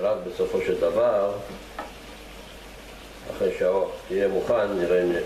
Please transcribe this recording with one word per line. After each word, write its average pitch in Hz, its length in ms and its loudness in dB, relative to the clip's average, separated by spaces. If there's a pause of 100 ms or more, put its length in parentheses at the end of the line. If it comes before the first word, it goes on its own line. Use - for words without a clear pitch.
רק 104 160 2 (100)
בסופו 92 340 0
של 92 200 0
דבר, 101 520 4 (2000)
אחרי 95 220 2
שהאור 92 340 2 (180)
יהיה 98 180 4
מוכן, 101 500 2
נראה 90 240 4
אם 87 100 4 (140)